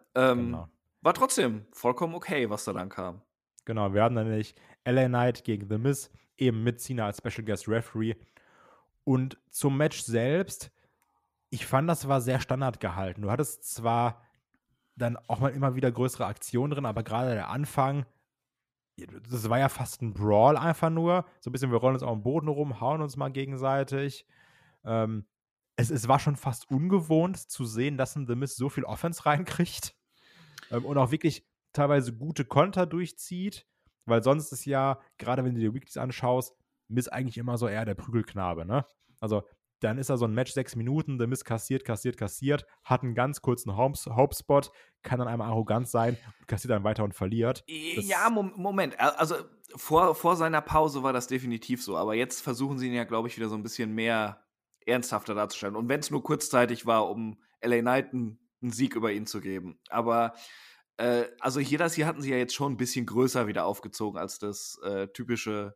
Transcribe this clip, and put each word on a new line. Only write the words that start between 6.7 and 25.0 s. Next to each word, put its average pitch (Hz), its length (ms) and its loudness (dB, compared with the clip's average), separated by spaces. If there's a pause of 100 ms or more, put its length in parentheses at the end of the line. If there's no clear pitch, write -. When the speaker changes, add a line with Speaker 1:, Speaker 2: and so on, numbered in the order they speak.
Speaker 2:
Cena 120 240 -2
als 104 120 -4
Special 113 280 -8
Guest 104 220 -4
Referee. 110 480 -2 (880)
Und 131 360 0 (100)
zum 139 280 0
Match 151 240 0
selbst, 131 720 -2 (800)
ich - 160 -6
fand, 143 240 2
das 156 180 0
war 135 140 2
sehr 127 180 0
Standard 131 400 -2
gehalten. 95 440 -4
Du 101 80 -2
hattest 139 400 -4
zwar 117 520 0 (720)
dann 117 220 -2
auch - 220 -6
mal 135 140 2
immer 135 220 0
wieder 127 160 2
größere 120 340 -2
Aktionen 120 480 -2
drin, 139 120 -4
aber 110 180 -2
gerade 120 300 0
der 104 160 -4
Anfang, 139 560 0 (920)
das 117 520 -6
war 117 100 4
ja 135 100 6
fast - 320 -8
ein 113 120 -4
Brawl 107 440 8
einfach 160 320 2
nur. 170 360 2 (140)
So - 100 -10
ein 123 40 -10
bisschen, 131 180 0
wir 117 80 6
rollen 127 160 4
uns 127 80 -2
auf 123 100 -2
dem 104 100 -4
Boden 147 240 0
rum, 143 340 -2
hauen 156 200 0
uns 139 160 -6
mal 139 140 -2
gegenseitig. 135 920 -2 (580)
Ähm, 110 440 -2 (500)